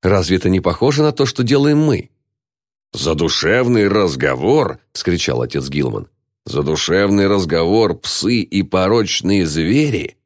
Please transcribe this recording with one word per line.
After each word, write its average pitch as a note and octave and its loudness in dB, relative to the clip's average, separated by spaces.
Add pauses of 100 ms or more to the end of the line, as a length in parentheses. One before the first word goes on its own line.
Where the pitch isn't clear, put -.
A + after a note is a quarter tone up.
Разве F#2 2
это F2+ 0
не F#2 2
похоже C3+ 0
на D3+ 4
то, C#3 0
что B2+ -4
делаем C#3+ 2
мы?» D3+ 0 (800)
«Задушевный G2+ 0
разговор!» F2+ 0 (140)
вскричал D2 -2
отец C2 -6
Гилман. B1+ -4 (380)
«Задушевный F#2 0
разговор, F#2 0
псы A2 -2
и G2 -2
порочные F#2+ 0
звери!» G2 -2